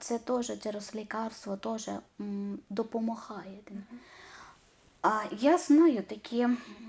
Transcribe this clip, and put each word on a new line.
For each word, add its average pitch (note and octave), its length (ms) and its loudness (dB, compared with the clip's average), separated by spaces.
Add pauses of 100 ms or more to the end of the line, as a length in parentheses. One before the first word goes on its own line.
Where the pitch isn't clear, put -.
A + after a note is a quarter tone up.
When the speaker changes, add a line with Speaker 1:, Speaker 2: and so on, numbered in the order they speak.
Speaker 1:
це A#3 180 -2
теж A#3 440 -2
через G#3 320 -6
лікарство G#3+ 640 -6
теж, A3 340 -6 (300)
м, G3+ 380 -6 (120)
допомагає. A3 880 -6 (120)
Speaker 2:
Мгм. G3+ 140 -12 (1160)
Speaker 1:
А G#3+ 200 2 (100)
я C4+ 260 6
знаю D4+ 440 8
такі, G#3+ 380 -4
м, A#3+ 180 4 (300)